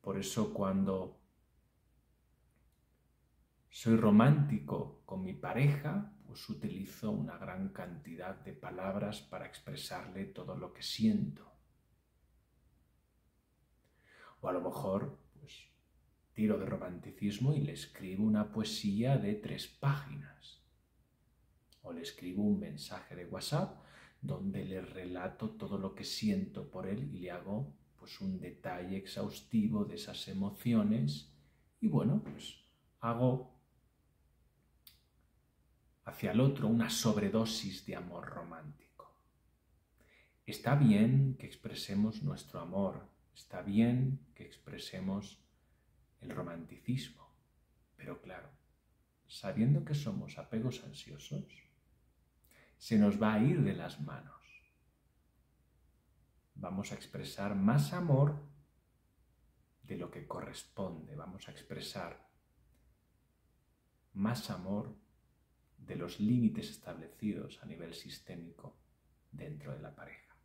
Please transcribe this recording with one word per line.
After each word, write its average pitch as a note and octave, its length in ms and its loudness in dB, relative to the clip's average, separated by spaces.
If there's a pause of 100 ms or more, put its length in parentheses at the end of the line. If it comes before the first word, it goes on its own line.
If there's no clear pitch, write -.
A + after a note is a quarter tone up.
Por G2 160 -4
eso G#2 340 0
cuando F#2+ 680 0 (2500)
soy - 260 4
romántico A2 1080 6
con F#2 180 -6
mi F#2 100 -6
pareja, C#3+ 800 0 (140)
pues - 240 -16
utilizo G2 640 -6
una F2 260 -4
gran F#2+ 320 -6
cantidad F3 720 -10
de - 100 -12
palabras G2 680 -4
para - 240 -10
expresarle - 800 -10
todo F#2 320 -10
lo - 160 -10
que - 80 -16
siento. - 680 0 (3000)
O - 80 -2
a - 20 0
lo F2+ 80 0
mejor, F#2+ 600 -2 (200)
pues, - 300 -20 (640)
tiro G#2+ 240 2
de - 80 -4
romanticismo G2+ 880 -2
y C3+ 80 2
le - 120 -2
escribo F#2+ 520 -4
una G#2+ 260 4
poesía A2 680 2
de G#2 180 0
tres - 320 -8
páginas. - 1000 -6 (1160)
O F2 100 -10
le E2+ 80 -8
escribo F#2 420 -4
un G2 160 6
mensaje D#2+ 560 -10
de F2+ 120 -12
WhatsApp - 580 -2 (340)
donde F#2+ 460 -4
le F#2 160 -6
relato F#2 680 -6
todo G2 260 -6
lo F#2+ 160 -4
que - 100 -12
siento - 680 -2
por - 160 -8
él B2 260 -4
y F#2 60 -10
le F2+ 100 -8
hago, F#2+ 480 -6 (200)
pues, - 220 -18
un F#3+ 200 -4
detalle - 580 -6
exhaustivo G#2 880 0
de E2+ 80 -8
esas - 340 -8
emociones. G#2+ 1040 2 (480)
Y A3+ 80 4
bueno, - 360 4
pues, - 420 -12 (340)
hago B2 600 2 (2500)
hacia - 280 -2
el G#2+ 80 6
otro B2+ 280 4
una A#2 220 4
sobredosis G#2 960 0
de - 100 -6
amor F2 300 -10
romántico. - 1000 -14 (1200)
Está - 280 2
bien C3 640 8
que - 80 -12
expresemos - 800 -2
nuestro F#2+ 360 -6
amor, F#2 480 -2 (280)
está - 260 -12
bien A#2+ 720 4
que - 120 -18
expresemos - 1000 -8 (760)
el - 100 -10
romanticismo, - 1080 -6 (580)
pero - 240 -12
claro, F2+ 300 -14 (800)
sabiendo A#2 580 2
que D3+ 80 -2
somos - 460 -4
apegos A2+ 440 -4
ansiosos, - 600 -10 (1300)
se - 200 2
nos G2+ 240 8
va A2 120 6
a G#2+ 60 4
ir C#3 240 6
de G2 100 4
las E2+ 280 -8
manos. - 340 -12 (2250)
Vamos F#2+ 360 -4
a G2+ 40 -8
expresar - 600 -4
más B2 380 6
amor D3 540 4 (1400)
de F2+ 140 -10
lo E2+ 120 -8
que D2 180 -14
corresponde. - 880 -8
Vamos F#2 320 -14
a - 40 -16
expresar - 760 -10 (1900)
más G#2 360 0
amor F#2+ 460 -4 (840)
de - 180 -12
los F2 240 -8
límites A2+ 520 4
establecidos E2+ 920 -8
a - 40 -18
nivel E2+ 280 -12
sistémico - 840 -16 (520)
dentro C#3+ 420 -12
de - 60 -10
la - 160 -14
pareja. - 500 -20